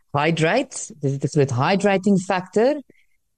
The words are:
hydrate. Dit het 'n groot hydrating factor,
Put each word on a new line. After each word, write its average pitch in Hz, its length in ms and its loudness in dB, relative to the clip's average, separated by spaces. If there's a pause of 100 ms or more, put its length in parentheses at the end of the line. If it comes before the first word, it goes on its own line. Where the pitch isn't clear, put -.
(120)
hydrate. 165 880 -2
Dit 135 120 -2
het 139 120 -6
'n 147 40 -2
groot 139 220 2
hydrating 190 680 2
factor, 208 600 0 (580)